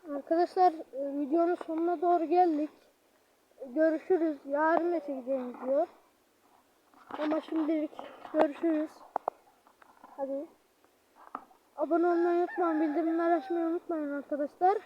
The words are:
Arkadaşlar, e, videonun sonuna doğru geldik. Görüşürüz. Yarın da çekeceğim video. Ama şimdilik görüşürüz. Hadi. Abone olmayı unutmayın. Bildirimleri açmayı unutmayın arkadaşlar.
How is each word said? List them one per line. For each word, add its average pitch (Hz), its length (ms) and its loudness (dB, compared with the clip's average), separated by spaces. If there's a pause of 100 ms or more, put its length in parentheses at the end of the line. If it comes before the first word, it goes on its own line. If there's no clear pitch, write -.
(160)
Arkadaşlar, 339 560 4
e, 277 460 -8
videonun 339 360 2 (120)
sonuna 330 360 -2
doğru 349 220 4
geldik. 311 460 2 (960)
Görüşürüz. 311 800 2
Yarın 320 460 2
da 330 80 -2
çekeceğim 262 540 -6
video. 269 320 -2 (1300)
Ama 302 220 0
şimdilik 311 500 -2 (420)
görüşürüz. 311 580 0 (1300)
Hadi. 277 300 -8 (1300)
Abone 330 300 0
olmayı 349 340 2
unutmayın. 339 400 0
Bildirimleri 330 540 2
açmayı 339 320 -2
unutmayın 330 460 -4
arkadaşlar. 294 720 0